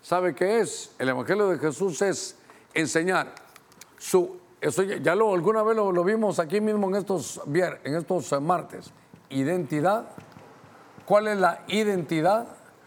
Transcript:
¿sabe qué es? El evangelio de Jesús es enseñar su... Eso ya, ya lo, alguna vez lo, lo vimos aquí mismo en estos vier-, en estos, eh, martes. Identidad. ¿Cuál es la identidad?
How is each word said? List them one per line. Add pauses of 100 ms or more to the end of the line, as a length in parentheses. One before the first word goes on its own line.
¿sabe
qué
es?
El
evangelio
de
Jesús
es (360)
enseñar (640)
su... (240)
Eso
ya,
ya
lo,
alguna
vez
lo,
lo
vimos
aquí
mismo
en
estos
vier-,
en
estos,
eh,
martes. (380)
Identidad. (1000)
¿Cuál
es
la
identidad? (400)